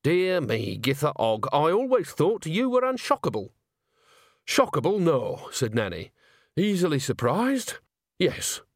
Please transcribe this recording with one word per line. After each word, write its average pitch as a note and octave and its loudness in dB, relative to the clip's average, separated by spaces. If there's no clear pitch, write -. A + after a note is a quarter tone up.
"Dear F3+ 2
me, A2+ -2
Githa C3+ 0
Ogg, A2+ 0
I D#3 4
always B3 0
thought F#3+ 0
you A3+ 0
were B3 2
unshockable." A#3 -2
"Shockable, G3 2
no," C3 0
said A2+ -2
Nanny. F#2 -2
"Easily F3 2
surprised, G#3 0
yes." - -2